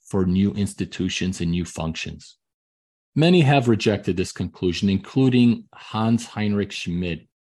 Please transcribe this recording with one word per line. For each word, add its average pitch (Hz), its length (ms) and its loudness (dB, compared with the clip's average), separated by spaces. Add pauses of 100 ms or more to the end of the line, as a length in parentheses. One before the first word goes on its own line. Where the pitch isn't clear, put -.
for 95 200 0
new 95 260 2
institutions 92 880 -4
and 85 120 -2
new 87 120 -2
functions. 80 720 -10 (800)
Many 170 240 4
have 139 300 4
rejected 101 480 0
this 90 160 -4
conclusion, 90 560 -2
including 120 720 2 (100)
Hans 113 520 -2
Heinrich 101 480 -2
Schmidt, 87 520 -6 (160)